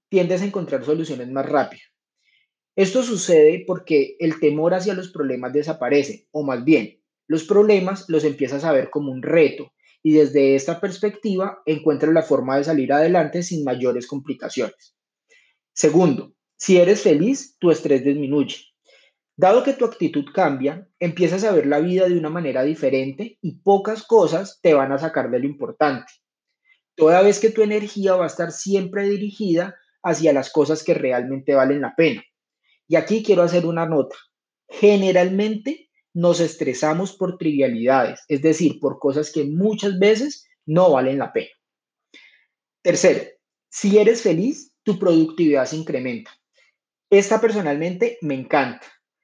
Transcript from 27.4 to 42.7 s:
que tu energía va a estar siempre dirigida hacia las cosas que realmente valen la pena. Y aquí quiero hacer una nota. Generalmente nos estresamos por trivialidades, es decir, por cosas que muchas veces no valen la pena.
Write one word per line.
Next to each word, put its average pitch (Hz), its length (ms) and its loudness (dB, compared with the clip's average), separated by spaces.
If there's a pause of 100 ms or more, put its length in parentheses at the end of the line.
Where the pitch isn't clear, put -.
que 226 80 4
tu 220 140 2
energía 208 520 -2
va 180 80 0
a 165 40 -2
estar 165 260 -6
siempre 196 560 -4
dirigida 196 640 -2 (280)
hacia 160 280 0
las 139 180 0
cosas 151 360 -2
que 175 80 2
realmente 135 600 -4
valen 139 280 2
la 123 160 -8
pena. 156 260 0 (640)
Y 165 100 2
aquí 214 260 -2
quiero 180 200 4
hacer 170 220 0
una 165 200 -2
nota. 151 320 -2 (500)
Generalmente 202 1200 0 (240)
nos 170 280 2
estresamos 160 760 -4
por 180 220 -6
trivialidades, 131 920 0
es 139 140 -4
decir, 156 400 0
por - 180 -4
cosas 147 320 -2
que 147 140 -4
muchas 196 520 -2
veces 220 480 0 (200)
no 165 260 4
valen 131 280 0
la 117 120 -6
pena. 110 160 -4 (1300)